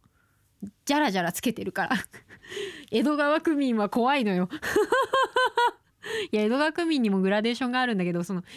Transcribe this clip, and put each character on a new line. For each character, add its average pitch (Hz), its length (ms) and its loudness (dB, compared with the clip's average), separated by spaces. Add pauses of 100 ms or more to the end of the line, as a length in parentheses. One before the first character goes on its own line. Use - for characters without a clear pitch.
(840)
ジ 277 80 0
ャ 294 60 2
ラ 285 120 2
ジ 190 80 0
ャ 175 40 0
ラ 170 100 -2
つ - 80 -8
け 240 100 -2
て 202 120 -6
る 190 100 -8
か 165 140 -2
ら。 214 100 0 (460)
<laughs> 381 460 -12
江 226 140 0
戸 294 140 2
川 302 240 2
区 320 140 0
民 269 200 2
は 208 140 0
怖 254 260 2
い 269 80 2
の 202 100 2
よ。 180 180 2
<laughs> 466 1800 0
い - 60 -2
や、 214 60 2
江 214 60 2
戸 247 80 0
川 302 140 2
区 339 140 -2
民 311 160 2
に 220 80 2
も 190 100 2
グ 190 100 2
ラ 208 120 2
デ 233 100 0
ー 240 40 -2
シ 262 100 -4
ョ - 20 -2
ン 247 40 -2
が 254 100 0
あ 254 40 2
る 233 100 0
ん - 20 0
だ 180 80 0
け 175 80 0
ど、 175 100 -2
そ 196 100 -6
の、 180 120 -6 (120)